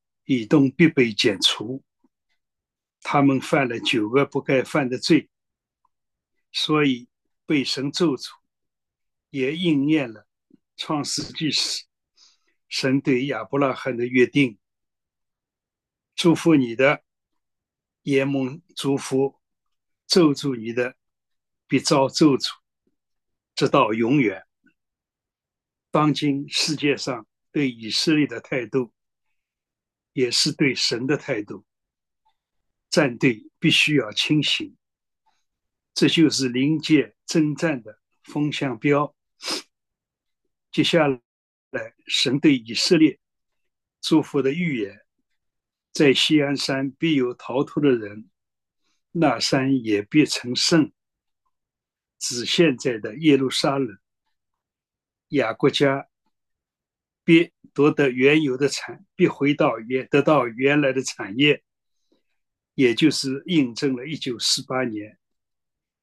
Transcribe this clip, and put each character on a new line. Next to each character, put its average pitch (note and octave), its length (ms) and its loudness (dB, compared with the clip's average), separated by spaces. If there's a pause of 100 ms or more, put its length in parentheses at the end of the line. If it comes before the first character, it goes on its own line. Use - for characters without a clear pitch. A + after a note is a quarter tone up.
(240)
以 B2+ 200 -2
东 C#3 280 2
必 E3+ 160 4
被 B2 260 2
剪 G2+ 260 0
除。 B2 440 -4 (1160)
他 - 200 0
们 C3+ 180 4
犯 C3+ 300 0
了 A2+ 100 -6
九 G#2+ 300 -2
个 C3+ 160 2
不 C#3 160 -6
该 C3 220 0
犯 B2+ 260 -2
的 B2+ 80 -4
罪， D3 320 2 (1200)
所 D3+ 320 0
以 B2 240 -2 (380)
被 C#3+ 180 0
神 C#3 280 -4
咒 D#3+ 240 0
诅， - 160 -14 (960)
也 C3+ 260 -4
应 D#3 320 0
验 D3 240 0
了 - 160 -20 (480)
创 D3 300 -6
世 - 160 -6 (120)
纪 D3 180 -4
时 - 340 -6 (840)
神 C#3 320 -2
对 C3 280 0
亚 A2 160 -6
伯 C#3 160 -4
拉 C#3 120 2
罕 B2 240 -6
的 A#2+ 120 -4
约 B2 180 4
定 B2 320 -2 (1600)
：“祝 E3+ 180 2
福 E3 220 2
你 B2 200 0
的， C3+ 280 2 (960)
也 C3+ 240 0
蒙 C#3 360 -4 (140)
祝 C#3 220 -2
福； C3+ 420 -2 (680)
咒 D#3+ 260 4
诅 C3+ 220 -4
你 A2+ 180 -8
的， B2 220 -4 (720)
必 C3+ 120 0
遭 C3+ 280 2
咒 C#3 300 4
诅， - 120 -6 (1080)
直 C#3+ 120 0
到 B2 260 2
永 A#2 280 2
远。” F#2+ 240 -2 (1400)
当 D3+ 240 2
今 C#3+ 340 -2
世 - 280 -4
界 C#3 200 -2
上 A#2 320 -10 (240)
对 C#3+ 180 -2
以 A2+ 200 -10
色 D#3+ 240 0
列 D3+ 140 2
的 A#2 120 -10
态 B2+ 260 -6
度， B2 280 -4 (1200)
也 B2 180 0
是 D3 220 0
对 C#3 220 0
神 B2 320 -4
的 C#3+ 100 0
态 A#2+ 240 -6
度。 G2+ 240 -16 (1200)
站 C3+ 280 0
队 B2 400 -2
必 D#3+ 140 0
须 - 240 2
要 A2 160 0
清 D3 320 0
醒， - 320 -6 (1160)
这 D3+ 160 2
就 D#3 200 4
是 C3+ 200 -2
灵 C3+ 280 0
界 C#3+ 380 0 (100)
征 D3+ 300 0
战 D3 260 -4
的 G#2+ 200 -20 (220)
风 D3 280 -4
向 C3 260 -6
标。 C#3+ 380 0 (1600)
接 D3+ 120 0
下 - 240 2
来， - 840 -10 (140)
神 C#3 320 -2
对 C#3 180 4
以 A2+ 160 -10
色 - 240 2
列 D#3 220 4 (800)
祝 D#3+ 200 2
福 C#3 200 -2
的 C3+ 100 0
预 D#3+ 260 -4
言 G2+ 280 -10 (880)
：“在 C#3+ 200 4
锡 D3+ 280 2
安 C#3 140 0
山 C3+ 360 -4
必 D#3+ 240 0
有 B2 180 0
逃 B2 300 -4
脱 C#3+ 180 -4
的 C#3+ 140 4
人， G#2+ 340 -10 (840)
那 C#3+ 280 0
山 C3+ 420 0
也 G#2 200 0
必 D3 240 2
成 - 280 -6
圣。” - 380 2 (1300)
指 A#2+ 260 -8
现 D#3 320 2
在 A#2 200 -4
的 G#2+ 200 -12
耶 D#3 200 4
路 C3 120 -2
撒 C#3 280 -2
冷。 A#2+ 200 -6 (1300)
雅 A#2+ 240 -2
各 - 160 2
家 C#3 400 0 (1160)
必 E3+ 300 4 (200)
夺 C#3+ 160 4
得 C#3+ 220 2
原 C3+ 320 4
有 C3 140 -2
的 C#3+ 100 0
产， - 380 -8 (100)
必 F3+ 140 2
回 C#3+ 240 -2
到 B2+ 260 0
原， B2 300 -6
得 C#3+ 120 4
到 C#3 240 2
原 C3+ 360 0
来 C3+ 100 0
的 C3 100 -4
产 G#2+ 360 -10
业， C#3+ 260 2 (1120)
也 B2 200 4
就 D#3 160 2
是 C3+ 360 -4
印 D3 280 0
证 C3 220 -4
了 B2 100 -12
一 D#3 120 -10
九 A#2+ 200 -8
四 - 280 -4
八 C3 180 -4
年 G#2+ 340 -10 (840)